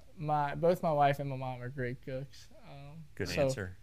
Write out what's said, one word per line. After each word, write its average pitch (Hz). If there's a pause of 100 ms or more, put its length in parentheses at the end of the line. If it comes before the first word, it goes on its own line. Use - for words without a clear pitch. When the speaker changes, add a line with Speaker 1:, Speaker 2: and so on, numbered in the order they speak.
(180)
Speaker 1:
my, 147
both 165
my 170
wife 143
and 139
my 135
mom 127
are 123
great 127
cooks. 135 (200)
Um, 143 (100)
Speaker 2:
Good 95
Speaker 1:
so, 113
Speaker 2:
answer. 113